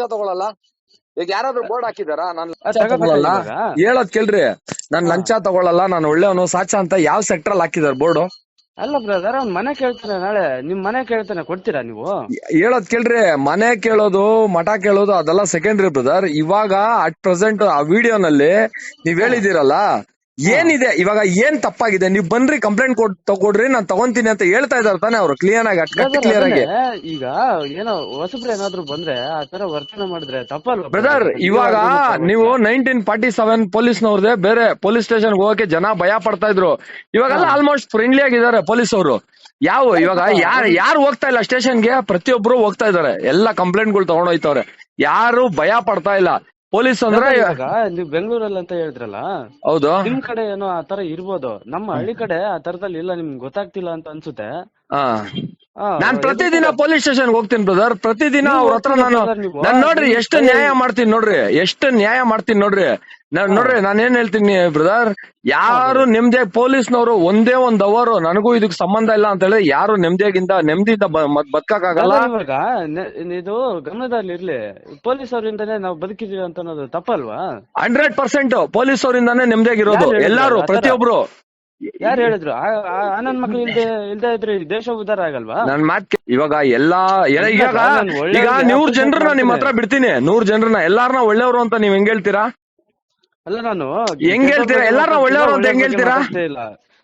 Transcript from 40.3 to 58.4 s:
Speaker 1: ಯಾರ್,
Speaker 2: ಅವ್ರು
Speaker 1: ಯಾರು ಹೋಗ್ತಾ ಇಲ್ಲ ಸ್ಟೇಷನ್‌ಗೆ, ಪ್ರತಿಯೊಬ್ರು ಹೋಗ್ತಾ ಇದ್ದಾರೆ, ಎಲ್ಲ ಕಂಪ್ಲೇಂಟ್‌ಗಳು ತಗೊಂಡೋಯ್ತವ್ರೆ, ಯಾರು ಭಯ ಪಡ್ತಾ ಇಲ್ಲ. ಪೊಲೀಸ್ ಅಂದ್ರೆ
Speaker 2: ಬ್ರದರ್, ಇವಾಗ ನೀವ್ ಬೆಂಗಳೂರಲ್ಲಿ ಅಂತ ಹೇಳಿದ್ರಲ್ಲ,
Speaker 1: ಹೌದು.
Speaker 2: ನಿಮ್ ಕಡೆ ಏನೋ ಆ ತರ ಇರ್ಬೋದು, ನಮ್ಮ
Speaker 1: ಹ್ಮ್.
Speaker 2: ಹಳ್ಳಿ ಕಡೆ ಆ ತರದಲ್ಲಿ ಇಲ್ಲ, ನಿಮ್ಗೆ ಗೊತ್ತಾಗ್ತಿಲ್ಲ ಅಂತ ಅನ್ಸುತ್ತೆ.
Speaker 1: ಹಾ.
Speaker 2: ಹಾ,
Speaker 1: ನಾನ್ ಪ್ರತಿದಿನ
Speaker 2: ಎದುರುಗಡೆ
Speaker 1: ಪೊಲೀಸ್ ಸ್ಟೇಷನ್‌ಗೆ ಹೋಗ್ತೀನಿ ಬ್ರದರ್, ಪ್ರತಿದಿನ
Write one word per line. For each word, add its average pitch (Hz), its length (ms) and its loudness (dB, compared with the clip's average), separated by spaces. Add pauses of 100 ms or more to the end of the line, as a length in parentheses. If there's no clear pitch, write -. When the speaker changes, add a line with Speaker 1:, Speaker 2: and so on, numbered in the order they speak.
Speaker 1:
ಯಾರ್, 180 140 0
Speaker 2:
ಅವ್ರು 247 120 2
Speaker 1:
ಯಾರು 247 380 2
ಹೋಗ್ತಾ 277 220 0
ಇಲ್ಲ 247 140 2
ಸ್ಟೇಷನ್‌ಗೆ, 247 600 0
ಪ್ರತಿಯೊಬ್ರು 233 560 0
ಹೋಗ್ತಾ 214 280 0
ಇದ್ದಾರೆ, 156 420 0
ಎಲ್ಲ 196 240 2
ಕಂಪ್ಲೇಂಟ್‌ಗಳು 196 540 0
ತಗೊಂಡೋಯ್ತವ್ರೆ, 165 920 -2
ಯಾರು 233 500 2
ಭಯ 156 220 0 (140)
ಪಡ್ತಾ 202 300 0
ಇಲ್ಲ. 185 140 2 (420)
ಪೊಲೀಸ್ 240 320 0
ಅಂದ್ರೆ 220 180 2
Speaker 2:
ಬ್ರದರ್, 240 380 2
ಇವಾಗ 196 320 -2
ನೀವ್ 175 180 -8
ಬೆಂಗಳೂರಲ್ಲಿ 208 480 -4
ಅಂತ 180 160 -8
ಹೇಳಿದ್ರಲ್ಲ, 127 420 -8 (500)
Speaker 1:
ಹೌದು. 160 380 0
Speaker 2:
ನಿಮ್ 254 180 -4
ಕಡೆ 226 300 -6
ಏನೋ 196 160 -8
ಆ 175 140 -6
ತರ 196 180 -10
ಇರ್ಬೋದು, 165 680 -8
ನಮ್ಮ 185 240 -8
Speaker 1:
ಹ್ಮ್. 156 80 -4
Speaker 2:
ಹಳ್ಳಿ 208 160 -6
ಕಡೆ 190 280 -6
ಆ 202 140 -4
ತರದಲ್ಲಿ 175 420 -10
ಇಲ್ಲ, 180 140 -6
ನಿಮ್ಗೆ 156 260 -8
ಗೊತ್ತಾಗ್ತಿಲ್ಲ 175 500 -10
ಅಂತ 160 180 -12
ಅನ್ಸುತ್ತೆ. 151 540 -12 (300)
Speaker 1:
ಹಾ. 120 380 -2 (500)
Speaker 2:
ಹಾ, 196 180 -4
Speaker 1:
ನಾನ್ 220 240 0
ಪ್ರತಿದಿನ 269 260 0
Speaker 2:
ಎದುರುಗಡೆ 320 300 0
Speaker 1:
ಪೊಲೀಸ್ 294 240 2
ಸ್ಟೇಷನ್‌ಗೆ 247 340 2
ಹೋಗ್ತೀನಿ 220 300 0
ಬ್ರದರ್, 202 300 2
ಪ್ರತಿದಿನ 277 520 0